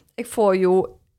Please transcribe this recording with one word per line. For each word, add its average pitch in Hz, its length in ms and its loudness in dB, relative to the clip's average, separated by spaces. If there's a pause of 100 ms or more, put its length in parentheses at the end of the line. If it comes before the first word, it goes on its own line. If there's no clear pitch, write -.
(180)
Jeg 240 100 -10
får 196 340 0
jo 185 140 2 (440)